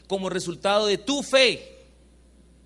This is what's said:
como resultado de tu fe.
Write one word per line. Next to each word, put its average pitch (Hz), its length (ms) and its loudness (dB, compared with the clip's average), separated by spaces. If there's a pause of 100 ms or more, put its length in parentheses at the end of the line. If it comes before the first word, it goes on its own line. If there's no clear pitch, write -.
como 190 220 -4
resultado 190 580 -2
de 196 100 2
tu 277 260 -4
fe. 254 540 2 (880)